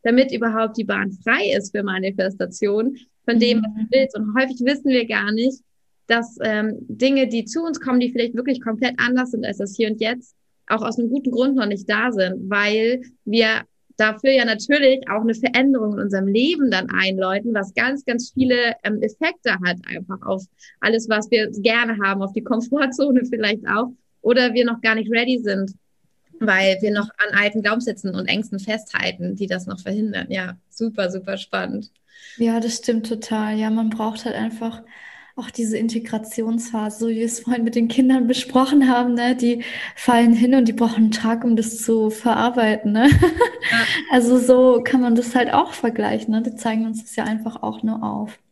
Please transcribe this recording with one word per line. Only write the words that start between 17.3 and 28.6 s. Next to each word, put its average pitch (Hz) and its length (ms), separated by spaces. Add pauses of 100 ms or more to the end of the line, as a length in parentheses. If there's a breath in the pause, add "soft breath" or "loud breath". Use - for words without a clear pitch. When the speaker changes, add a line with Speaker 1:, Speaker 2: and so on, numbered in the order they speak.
Speaker 1:
was 190 200
ganz, 262 300
ganz 240 280
viele, 240 500
ähm, 208 200
Effekte 254 500 (120)
hat 180 220
einfach 185 360
auf 190 200 (380 soft breath)
alles, 220 280
was 214 220
wir 214 200
gerne 220 520
haben, 196 200
auf 196 100
die 220 100
Komfortzone 254 840
vielleicht 214 420
auch, 240 240 (300)
oder 247 320
wir 240 100
noch 233 160
gar 220 140
nicht 220 160
ready 247 320
sind, 196 300 (680)
weil 190 400
wir 208 120
noch 208 160 (100)
an 208 200
alten 208 240
Glaubenssätzen 208 520
und 185 120
Ängsten 202 320
festhalten, 190 760